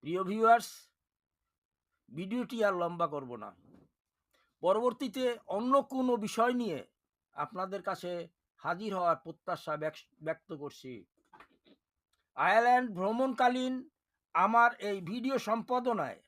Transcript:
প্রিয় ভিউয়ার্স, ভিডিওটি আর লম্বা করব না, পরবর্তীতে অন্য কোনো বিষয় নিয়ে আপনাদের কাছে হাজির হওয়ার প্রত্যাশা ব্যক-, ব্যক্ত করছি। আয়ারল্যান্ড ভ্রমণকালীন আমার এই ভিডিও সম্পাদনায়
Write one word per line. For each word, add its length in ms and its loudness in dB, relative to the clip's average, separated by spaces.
প্রিয় 280 -4
ভিউয়ার্স, 400 4
ভিডিওটি 400 -4
আর 140 2
লম্বা 320 -2
করব 180 -8
না, 60 -12
পরবর্তীতে 600 0
অন্য 160 0
কোনো 200 0
বিষয় 360 0
নিয়ে 180 -4
আপনাদের 540 -8
কাছে 220 -6
হাজির 320 -4
হওয়ার 260 2
প্রত্যাশা 580 -8
ব্যক-, 280 -6
ব্যক্ত 220 -6
করছি। 320 -14
আয়ারল্যান্ড 500 6
ভ্রমণকালীন 760 0
আমার 360 6
এই 80 -2
ভিডিও 260 -2
সম্পাদনায় 800 -2